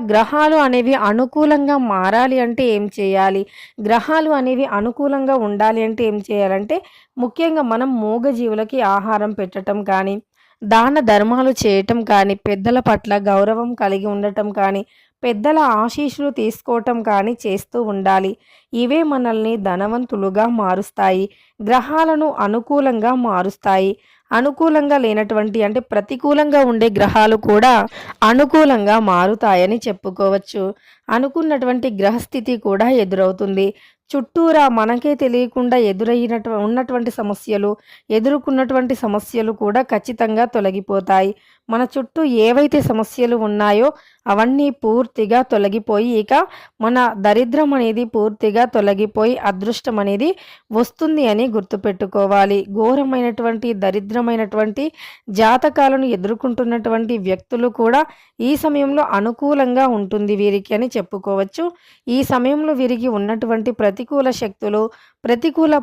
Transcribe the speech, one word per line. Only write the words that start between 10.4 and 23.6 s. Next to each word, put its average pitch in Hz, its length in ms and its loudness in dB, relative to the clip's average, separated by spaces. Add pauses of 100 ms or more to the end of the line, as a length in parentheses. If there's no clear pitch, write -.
దాన 233 380 4
ధర్మాలు 233 520 4
చేయటం 208 520 0
కానీ, 202 300 2 (100)
పెద్దల 208 360 0
పట్ల 208 420 0
గౌరవం 208 520 2
కలిగి 196 320 -2
ఉండటం 208 460 -2
కానీ, 196 300 -2 (400)
పెద్దల 247 360 0 (160)
ఆశీస్సులు 277 560 -2
తీసుకోవటం 233 720 -4
కానీ 208 380 0
చేస్తూ 202 420 -6
ఉండాలి. 190 500 0 (400)
ఇవే 247 300 0
మనల్ని 233 600 -2
ధనవంతులుగా 202 840 -2 (100)
మారుస్తాయి, 190 720 0 (360)
గ్రహాలను 302 680 0 (100)
అనుకూలంగా 233 800 0
మారుస్తాయి. 196 720 0 (380)